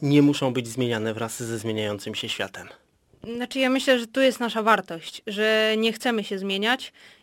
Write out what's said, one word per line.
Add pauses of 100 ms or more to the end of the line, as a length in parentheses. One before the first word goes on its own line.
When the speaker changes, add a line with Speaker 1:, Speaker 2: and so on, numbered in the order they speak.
Speaker 1:
nie
muszą
być
zmieniane
wraz
ze
zmieniającym
się
światem? (680)
Speaker 2:
Znaczy,
ja
myślę,
że
tu
jest
nasza
wartość,
że
nie
chcemy
się
zmieniać (300)